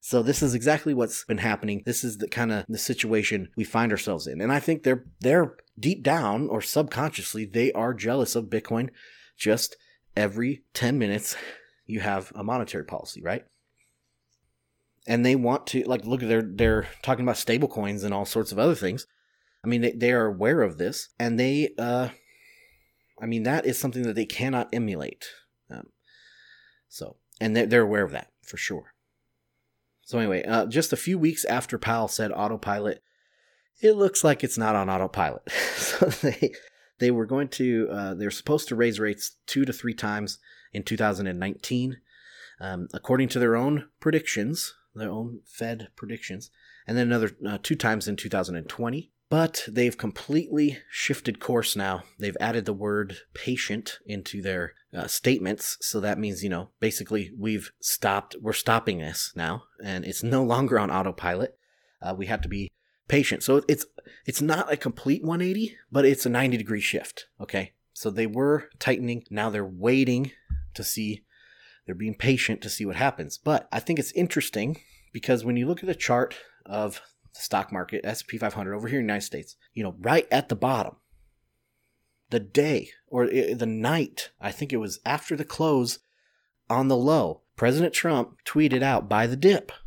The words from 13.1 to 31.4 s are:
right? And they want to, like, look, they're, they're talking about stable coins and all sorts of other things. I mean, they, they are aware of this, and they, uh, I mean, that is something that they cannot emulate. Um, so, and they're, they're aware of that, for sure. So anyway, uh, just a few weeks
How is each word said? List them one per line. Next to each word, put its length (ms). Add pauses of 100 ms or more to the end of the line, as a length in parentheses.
right? 240 (1600)
And 180
they 80
want 340
to, 140
like, 220
look, 160
they're, 200
they're 460 (160)
talking 220
about 120
stable 300
coins 380
and 100
all 120
sorts 260
of 80
other 160
things. 320 (560)
I 20
mean, 140
they, 100
they 220
are 140
aware 360
of 160
this, 300 (100)
and 180
they, 420
uh, 320 (1080)
I 60
mean, 160
that 240
is 100
something 280
that 100
they 100
cannot 480
emulate. 540 (420)
Um, 200 (1000)
so, 280 (240)
and 160
they're, 100
they're 160
aware 220
of 80
that, 180 (120)
for 140
sure. 360 (1120)
So 180
anyway, 240
uh, 220
just 260
a 40
few 220
weeks 280